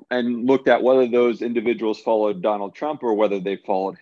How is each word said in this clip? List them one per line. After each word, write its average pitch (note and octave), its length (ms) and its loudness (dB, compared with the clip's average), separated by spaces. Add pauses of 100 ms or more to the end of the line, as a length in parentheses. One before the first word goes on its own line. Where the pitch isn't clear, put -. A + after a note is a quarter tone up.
(120)
and A#2+ 340 -2
looked C3 220 2
at A#2 160 4
whether B2+ 240 4
those A#2+ 340 0
individuals A2+ 600 -2
followed G#2+ 400 -2
Donald G2+ 340 -4
Trump D3 260 -8
or A#2 120 0
whether G2+ 260 0
they F#2+ 160 -6
followed F#2+ 460 -4